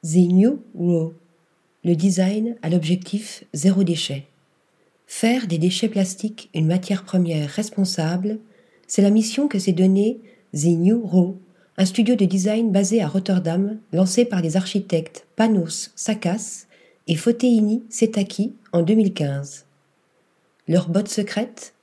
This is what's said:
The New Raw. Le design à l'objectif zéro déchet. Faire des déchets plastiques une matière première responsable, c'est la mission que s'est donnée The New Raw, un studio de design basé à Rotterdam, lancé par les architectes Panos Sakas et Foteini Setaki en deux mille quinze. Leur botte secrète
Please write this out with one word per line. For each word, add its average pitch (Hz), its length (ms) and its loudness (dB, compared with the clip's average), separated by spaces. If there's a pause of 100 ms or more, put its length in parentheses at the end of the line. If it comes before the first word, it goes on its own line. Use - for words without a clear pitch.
The 175 240 4
New 202 320 4 (140)
Raw. 170 400 -2 (680)
Le 175 120 2
design 190 680 0
à 160 80 -6
l'objectif 180 760 -4 (100)
zéro 185 300 2
déchet. 156 420 -4 (800)
Faire 240 400 -2
des 170 120 -2
déchets 180 320 0
plastiques 202 640 -4
une 160 140 0
matière 180 360 -2
première 165 460 0
responsable, 190 880 -2 (480)
c'est - 140 0
la 202 80 6
mission 220 380 2
que 214 120 -2
s'est 185 140 0
donnée 190 460 2 (340)
The 147 120 -2
New 180 400 2
Raw, 185 340 2 (380)
un 190 80 2
studio 226 300 2
de 202 100 2
design 214 460 0
basé 196 300 2
à 160 60 -2
Rotterdam, 185 680 0 (160)
lancé 185 320 4
par 208 160 -4
les 160 160 0
architectes 185 760 -4
Panos 208 600 0
Sakas 214 680 -6 (420)
et 170 80 0
Foteini 233 760 2
Setaki 220 680 -2 (180)
en 175 80 4
deux 175 140 2
mille 202 180 2
quinze. 139 520 -6 (1000)
Leur 170 220 2
botte 202 200 -2
secrète - 720 -6